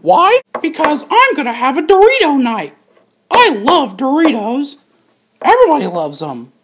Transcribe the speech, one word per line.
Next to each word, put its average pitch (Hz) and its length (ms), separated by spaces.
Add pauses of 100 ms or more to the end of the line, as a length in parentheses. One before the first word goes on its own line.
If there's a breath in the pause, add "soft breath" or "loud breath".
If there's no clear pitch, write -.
Why? 359 380 (220)
Because 302 480
I'm 494 240
gonna 240 180
have 254 240
a 339 60
Dorito 381 580
night. 220 360 (540)
I 453 200
love 220 460
Doritos. 269 800 (680)
Everybody 359 440
loves 160 360
em. 131 300 (120)